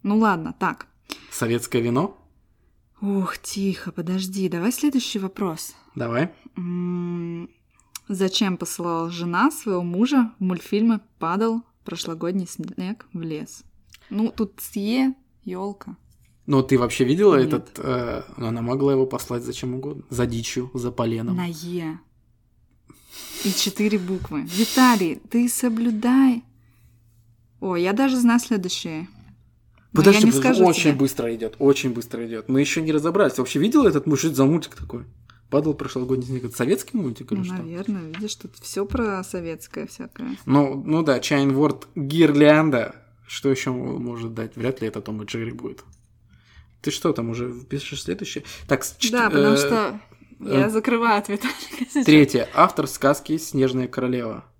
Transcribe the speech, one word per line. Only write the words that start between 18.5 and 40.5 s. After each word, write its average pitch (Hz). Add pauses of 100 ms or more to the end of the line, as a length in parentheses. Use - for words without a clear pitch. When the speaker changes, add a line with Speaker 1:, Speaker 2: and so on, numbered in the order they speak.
Speaker 2:
могла 135
его 131
послать 123
зачем 123
угодно. 143
За 123
дичью, 120
за 123
поленом. 117
Speaker 1:
На 180
"е". 170 (1400)
И 202
четыре 208
буквы. 180
Виталий, 214 (140)
ты 240
соблюдай. 240 (1200)
Ой, 180
я 185
даже 262
знаю 240
следующее. 185 (840)
Но -
Speaker 2:
Подожди, 202
Speaker 1:
я 226
не 233
Speaker 2:
подожди, 254
Speaker 1:
скажу 214
Speaker 2:
очень 170
Speaker 1:
тебе. -
Speaker 2:
быстро 127
идёт, 110
очень 139
быстро 117
идёт. 113
Мы 131
ещё 151
не 156
разобрались. 160
Ты 131
вообще 135
видела 233
этот 151
муж? 147
Что 160
это 143
за 135
мультик 156
такой? 120 (460)
"Падал 147
прошлогодний 127
снег". 123
Это 117
советский 175
мультик 127
или 196
Speaker 1:
Ну, 185
Speaker 2:
что? 180
Speaker 1:
наверное, 180 (100)
видишь, 208
тут -
всё -
про 208
советское 160
всякое. - (100)
Speaker 2:
Ну, 139